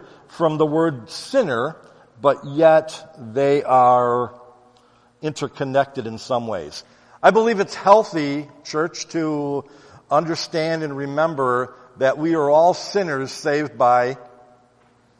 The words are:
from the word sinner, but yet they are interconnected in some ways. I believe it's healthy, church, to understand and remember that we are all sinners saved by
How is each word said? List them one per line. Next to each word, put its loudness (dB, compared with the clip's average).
from 0
the 2
word -2
sinner, -2
but 0
yet 2
they 0
are 2
interconnected -4
in -10
some -4
ways. -8
I 6
believe 2
it's -4
healthy, 0
church, -6
to -4
understand -2
and -8
remember -2
that 0
we 0
are 0
all 6
sinners -4
saved -4
by 2